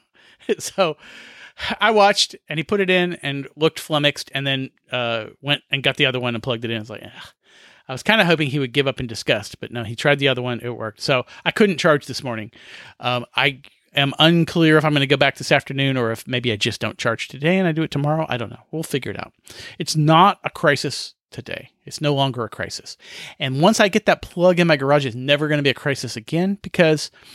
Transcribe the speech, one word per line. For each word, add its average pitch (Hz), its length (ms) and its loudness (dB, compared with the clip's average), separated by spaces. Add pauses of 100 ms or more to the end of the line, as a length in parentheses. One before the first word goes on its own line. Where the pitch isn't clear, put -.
(460)
<laughs> - 120 -2
So 170 380 -2 (840)
I 214 120 4
watched, 208 420 4 (140)
and 151 100 -6
he 160 60 -4
put 202 160 -2
it 185 100 0
in 180 320 2
and 139 320 -6
looked 156 240 0
flummoxed, 147 560 -2
and 139 100 -4
then, 135 260 -4 (200)
uh, 117 360 -4 (140)
went 139 300 -4
and 135 140 -4
got 139 120 0
the 143 100 2
other 131 120 0
one 120 160 -2
and 110 80 -6
plugged 120 220 -4
it 113 80 -4
in. 110 80 -4
It's 113 100 -14
like, - 140 -14
"Ugh." - 240 -20 (580)
I 135 60 -10
was 127 100 -8
kinda 214 220 4
hoping 160 260 2
he 147 80 -2
would 127 140 -4
give 139 160 2
up 127 100 -6
in 127 80 -6
disgust, 110 540 -6
but - 100 -12
no, 117 140 -8
he 113 100 -10
tried 143 240 2
the 139 80 0
other 123 160 0
one. 120 180 -4
It 120 100 -8
worked. 113 300 -10
So 127 260 0 (180)
I 165 80 0
couldn't 196 260 2
charge 151 280 2
this - 180 -10
morning. 110 260 -8 (480)
Um, 123 260 -4 (120)
I 135 240 0 (340)
am 139 240 2
unclear 160 600 6
if 143 60 -4
I'm 151 100 2
gonna 139 120 2
go 139 100 2
back 139 200 2
this - 160 -2
afternoon 139 440 0
or 117 140 0
if 113 160 -8
maybe 123 240 -2
I 107 60 0
just 104 240 -4
don't 110 180 -6
charge - 300 -2
today 151 280 0
and 190 120 2
I 160 40 0
do 156 100 -2
it - 100 -4
tomorrow. 151 360 -2
I 123 80 -2
don't 113 140 -6
know. 117 220 -18
We'll 160 100 -6
figure 123 300 -4
it - 80 -8
out. - 120 -12 (460)
It's - 160 -6
not 156 480 6
a - 80 -6
crisis - 640 -2 (160)
today. - 400 -14 (140)
It's - 160 -14
no 147 140 0
longer 135 280 0
a 104 60 -6
crisis. - 480 -10 (420)
And 131 220 -2
once 208 180 6
I 214 80 6
get 202 200 0
that 180 160 2
plug 175 360 2
in 175 80 4
my 156 100 4
garage, 139 300 2
it's 113 80 -6
never 143 320 0
gonna 147 160 0
be 139 80 4
a 123 40 0
crisis 131 420 -4
again 175 460 -2
because, 160 500 2 (220)